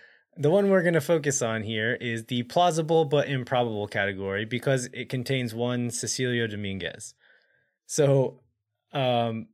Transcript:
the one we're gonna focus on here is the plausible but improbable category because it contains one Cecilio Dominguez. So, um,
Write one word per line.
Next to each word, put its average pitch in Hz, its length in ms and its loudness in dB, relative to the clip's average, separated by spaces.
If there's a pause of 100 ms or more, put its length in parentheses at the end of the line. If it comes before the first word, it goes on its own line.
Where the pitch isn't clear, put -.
(360)
the 147 160 2
one 202 180 4
we're 190 140 4
gonna 165 160 4
focus 143 420 0
on 113 220 -2
here 110 380 -2
is 113 240 -4
the 120 180 -2
plausible 165 640 2
but 143 240 2
improbable 120 580 0
category 98 560 -2
because 123 480 -2
it 127 160 -12
contains 127 480 -4
one 120 320 -2
Cecilio 120 640 -2
Dominguez. 98 640 -8 (720)
So, 139 560 2 (500)
um, 117 640 0